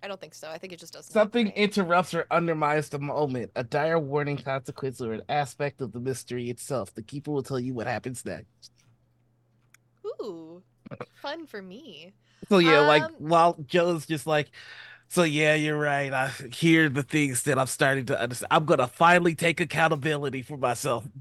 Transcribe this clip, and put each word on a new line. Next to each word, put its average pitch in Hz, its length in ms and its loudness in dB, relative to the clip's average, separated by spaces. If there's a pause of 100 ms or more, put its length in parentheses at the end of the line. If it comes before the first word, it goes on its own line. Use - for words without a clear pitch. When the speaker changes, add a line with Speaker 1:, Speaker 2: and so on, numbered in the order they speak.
Speaker 1:
I 202 60 -14
don't 196 120 -12
think 156 140 -20
so. - 160 -16
I 160 80 -12
think 185 160 -14
it 170 60 -18
just - 140 -20
doesn't - 200 -20
Speaker 2:
Something 220 320 2
Speaker 1:
happen, 202 160 -2
right? 208 80 2
Speaker 2:
interrupts 180 460 0
or 165 160 -2
undermines 156 580 0
the 147 100 -8
moment. 131 560 -4
A 127 80 -4
dire 156 360 0
warning, 143 380 -2
consequence, 135 640 -6
or 113 120 -4
an 110 160 -8
aspect 143 520 -4
of 120 100 -6
the 120 80 -10
mystery 123 500 -6
itself. 120 460 -6
The - 80 -12
keeper 143 260 -12
will 143 140 -2
tell 135 160 -4
you 127 160 -6
what 110 100 -6
happens 123 400 -8
next. - 460 -14 (1500)
Speaker 1:
Ooh, 170 440 -12 (580)
fun 311 240 -10
for 214 160 -14
me. 185 520 -20 (360)
Speaker 2:
So, 202 80 6
yeah, 160 240 8
like, 151 220 6
Speaker 1:
Um, 330 160 -8
Speaker 2:
while 165 460 4
Joe's 170 400 0
just 156 220 -6
like, 151 240 0 (560)
"So, 180 160 2
yeah, 151 320 4
you're 151 240 0
right. 143 320 -2
I 131 160 -2 (240)
hear 160 380 4
the 139 140 -2
things 143 400 0
that 139 140 2
I'm 131 100 0
starting 135 400 0
to - 120 -2
understand. 120 320 -6
I'm 156 140 4
gonna 139 220 4
finally 175 460 4
take 165 280 -2
accountability 147 800 0
for 147 160 -12
myself." 123 500 -2 (140)